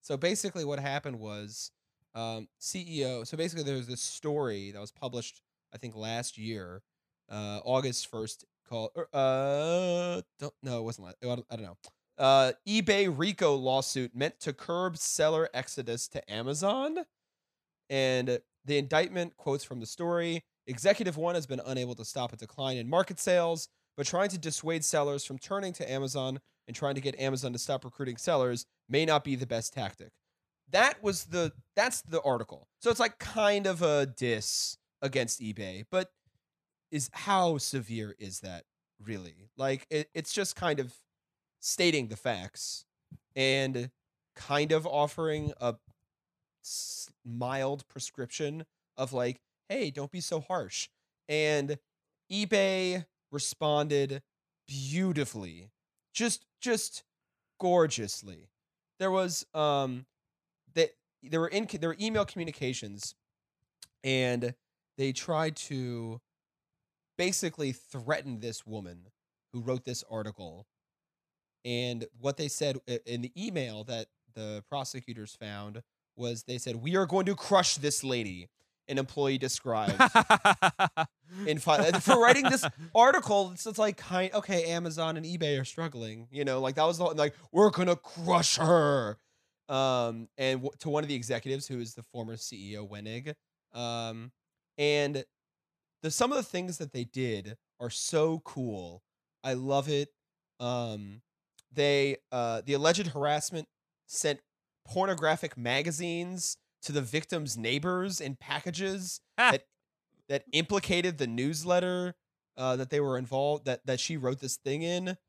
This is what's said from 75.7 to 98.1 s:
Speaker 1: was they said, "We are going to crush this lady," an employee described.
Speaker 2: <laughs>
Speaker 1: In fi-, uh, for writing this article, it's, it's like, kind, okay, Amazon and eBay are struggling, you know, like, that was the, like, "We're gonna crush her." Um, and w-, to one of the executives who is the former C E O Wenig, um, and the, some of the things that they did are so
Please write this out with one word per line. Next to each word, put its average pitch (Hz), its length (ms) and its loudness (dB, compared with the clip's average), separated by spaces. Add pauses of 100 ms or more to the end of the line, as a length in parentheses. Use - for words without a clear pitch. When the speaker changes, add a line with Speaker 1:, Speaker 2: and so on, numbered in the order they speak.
Speaker 1:
was 120 280 -6
they 123 140 -6
said, 120 200 -6
"We 147 180 -2
are 190 100 6
going 190 220 2
to 196 80 2
crush - 400 4
this 143 280 -2
lady," 104 460 -4 (380)
an 139 100 -2
employee 135 400 0
described. 113 640 -2
Speaker 2:
<laughs> 190 1500 4
Speaker 1:
In 165 100 2
fi-, 151 200 6
uh, 185 220 6
for - 220 8
writing 254 220 10
this 269 220 4 (280)
article, 214 600 6
it's, - 120 -10
it's 220 140 -6
like, 214 180 2
kind, 185 360 -2
okay, 196 320 0
Amazon 165 520 -2
and 160 80 -8
eBay 160 340 0
are 131 60 -2
struggling, 117 640 -8
you 139 140 -2
know, 131 160 2
like, 131 140 0
that 156 80 4
was 165 160 4
the, 180 60 2
like, 151 280 2 (180)
"We're 202 200 8
gonna 175 240 2
crush 170 640 2
her." 139 600 6 (520)
Um, 123 580 0 (100)
and 131 220 0
w-, 135 200 -6
to 160 100 -6
one 151 140 0
of 151 40 -4
the 143 80 -2
executives 127 520 -4
who 131 120 -6
is 117 160 -10
the 117 80 -16
former 113 320 -10
C 104 380 -12
E 107 40 -8
O 104 80 -10
Wenig, 110 480 -10 (400)
um, 117 580 -6 (460)
and 147 460 2 (800)
the, 160 80 -2
some 247 200 2
of 294 60 2
the 254 60 0
things 180 360 -4
that 147 120 -8
they 123 140 -4
did 113 520 -4 (220)
are 120 100 -6
so 160 540 2